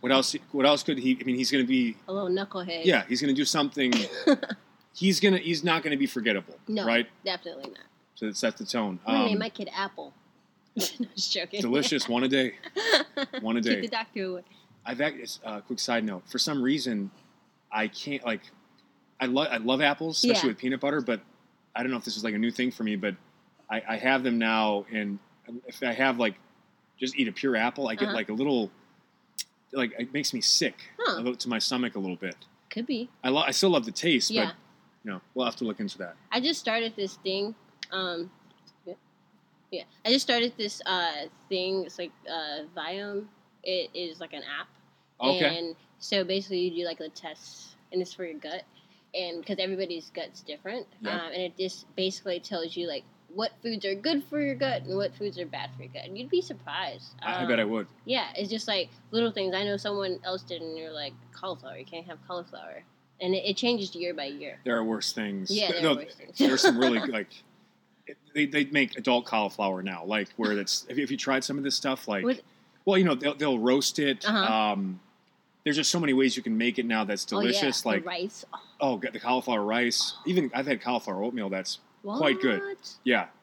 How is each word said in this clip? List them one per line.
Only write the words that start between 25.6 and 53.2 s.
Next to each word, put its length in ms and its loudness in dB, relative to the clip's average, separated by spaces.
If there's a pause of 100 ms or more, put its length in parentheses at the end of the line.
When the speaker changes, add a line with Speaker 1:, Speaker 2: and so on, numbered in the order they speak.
Speaker 1:
if 160 -10
I 100 0
have, 260 2
like, 180 2 (600)
just 200 -4
eat 100 4
a 40 -4
pure 240 0
apple, 320 0
I 80 -2
get, 120 2
Speaker 2:
Uh-huh. 60 -2
Speaker 1:
like, 160 -2
a 40 -2
little, 360 2 (1000)
like, 260 -2
it 140 -8
makes 200 -2
me 80 -4
sick 360 2 (220)
Speaker 2:
Huh. 180 -2
Speaker 1:
a 20 -6
little, 180 -2
to 120 -8
my 100 0
stomach 380 -2
a 20 -4
little 180 -4
bit. 200 -8 (340)
Speaker 2:
Could 160 -6
be. 240 -4 (120)
Speaker 1:
I 60 0
lo-, 140 4
I 80 2
still 200 4
love 140 4
the 80 -6
taste, 380 2
Speaker 2:
Yeah. 160 2
Speaker 1:
but, 80 -4 (500)
you 80 -8
know, 80 -8 (140)
we'll 120 0
have 100 -2
to 80 -4
look 160 -2
into 180 -6
that. 180 -10 (140)
Speaker 2:
I 100 0
just 200 -2
started 360 -2
this 200 -4
thing. 380 -4 (360)
Um, 400 -6 (540)
yeah. 100 -12 (760)
Yeah. 120 -6 (220)
I 60 2
just 140 6
started 320 2
this, 300 -6
uh, 400 0 (220)
thing. 360 0
It's 140 -14
like, 140 -8 (160)
uh, 340 -6 (140)
Viome. 500 -6 (360)
It 320 -2
is, 260 -8
like, 120 -12
an 100 -12
app. 260 -10 (520)
Speaker 1:
Okay. 380 4
Speaker 2:
And 180 -6 (220)
so 260 0
basically 360 -2
you 220 0
do, 40 -2
like, 120 -6
the 100 -8
tests, 640 -16 (180)
and 100 0
it's 100 -6
for 120 -10
your 140 -10
gut. 260 -8 (500)
And 320 -4
'cause 120 -2
everybody's 520 -4
gut's 320 -10
different. 440 -10 (140)
Speaker 1:
Yeah. 160 -4
Speaker 2:
Um, 160 -6
and 100 -4
it 140 -6
just 300 -6 (100)
basically 440 -2
tells 360 -6
you, 100 -4
like, 180 -6 (240)